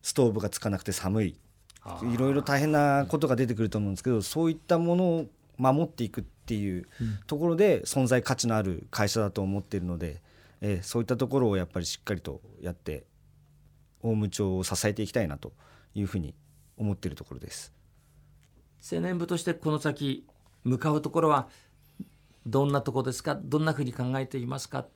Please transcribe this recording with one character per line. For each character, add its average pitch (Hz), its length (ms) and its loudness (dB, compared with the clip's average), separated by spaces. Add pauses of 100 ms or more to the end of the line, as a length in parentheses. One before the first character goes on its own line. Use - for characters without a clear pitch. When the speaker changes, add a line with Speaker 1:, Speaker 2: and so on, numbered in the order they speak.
Speaker 1:
ス - 120 -6
ト 127 140 6
ー 110 40 4
ブ 101 100 -2
が 101 80 0
つ - 100 -8
か 107 100 -2
な 98 80 0
く - 60 -6
て - 80 -6
寒 101 320 0
い、 87 140 -2 (460)
Speaker 2:
あ - 180 -12
ー。 117 120 -2
Speaker 1:
い 120 40 0
ろ 131 140 2
い - 20 2
ろ 139 80 2
大 139 180 2
変 151 140 2
な 143 340 6
こ 156 100 0
と 147 120 2
が 127 80 4
出 127 100 2
て 117 80 0
く 107 60 0
る 110 80 2
と - 80 -2
思 104 100 0
う 98 40 0
ん - 20 0
で 92 40 -4
す - 60 -12
け 123 60 0
ど、 120 80 4
Speaker 2:
う - 20 4
ん。 98 40 -2
Speaker 1:
そ 160 220 0
う 165 60 2
い 160 40 0
っ - 20 -16
た 170 200 2
も 170 200 4
の 185 80 4
を 165 200 2 (320)
守 135 260 4
っ - 40 0
て - 160 -6
い 104 60 -2
く - 120 -8
っ - 20 -6
て - 300 -8
い 101 260 -2
う 85 80 -14 (120)
Speaker 2:
う 117 40 -2
ん。 107 220 -4
Speaker 1:
と 151 120 -4
こ 165 100 0
ろ 165 80 2
で 180 280 6
存 131 240 2
在 123 140 4
価 120 140 0
値 - 140 -2
の 110 80 4
あ 107 40 2
る 92 300 -2
会 104 160 2
社 113 140 0
だ 101 100 0
と 101 100 -2
思 98 180 -2
っ - 20 -8
て 101 160 -6
い - 20 0
る 87 60 -4
の 87 120 -4
で、 82 240 -6 (380)
え 101 220 -2
え、 - 20 -10
そ - 160 -2
う - 20 0
い 117 40 0
っ - 0 -
た 127 100 0
と 123 140 0
こ 135 100 2
ろ 123 100 4
を 101 60 2
や 92 80 0
っ 85 40 -6
ぱ - 120 -6
り 85 60 -4
し - 160 -8
っ - 20 -20
か 107 100 -4
り 87 60 -4
と 69 220 -10 (200)
や 87 100 -6
っ - 20 -6
て、 78 320 -10 (960)
大 113 140 0
武 107 120 0
町 95 300 0
を 92 80 0
支 - 200 -2
え 104 80 2
て 107 80 -4
い 104 60 -2
き - 40 -10
た 120 100 0
い 95 80 0
な 71 80 -8
と - 160 -14 (400)
い 101 80 -4
う 98 60 0
ふ - 80 -6
う 98 40 0
に 76 160 -6 (420)
思 107 160 -2
っ - 40 -2
て - 100 -6
い 80 40 -4
る 69 40 -10
と - 80 -14
こ 67 120 -14
ろ 62 40 -12
で - 120 -14
す。 - 200 -14 (1160)
Speaker 2:
青 170 120 -2
年 180 160 -2
部 170 100 -2
と 175 100 -2
し 165 60 -4
て 170 100 0
こ 156 180 -2
の 151 80 0
先 143 460 -2 (380)
向 123 140 2
か 156 140 2
う 151 100 2
と 151 80 -4
こ 160 120 0
ろ 160 80 4
は 139 180 2 (1000)
ど 139 180 4
ん 143 80 2
な 139 100 2
と 131 120 -4
こ 131 100 0
で 127 80 -2
す - 100 -8
か？ 147 140 -2
ど 143 240 0
ん 156 60 2
な 160 80 2
ふ - 60 -4
う 147 40 0
に 123 80 -4
考 127 260 -2
え 131 100 -4
て - 100 -8
い 120 80 -4
ま 135 140 -6
す - 100 -12
か？ 131 160 -6 (100)